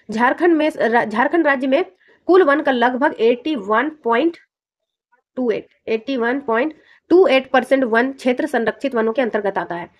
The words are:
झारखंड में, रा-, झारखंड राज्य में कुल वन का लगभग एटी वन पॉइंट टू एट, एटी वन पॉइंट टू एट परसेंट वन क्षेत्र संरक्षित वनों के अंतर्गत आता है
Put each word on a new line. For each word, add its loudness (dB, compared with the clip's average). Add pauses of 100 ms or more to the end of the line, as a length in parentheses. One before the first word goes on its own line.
(100)
झारखंड 2
में, 0
रा-, 0
झारखंड 0
राज्य 0
में 2 (420)
कुल 6
वन 2
का 0
लगभग 0
एटी 0
वन -2
पॉइंट -2 (1000)
टू -2
एट, -6 (200)
एटी -4
वन -2
पॉइंट -2 (340)
टू 6
एट 2
परसेंट 2
वन 0
क्षेत्र -2
संरक्षित -4
वनों 0
के -2
अंतर्गत -4
आता -6
है -12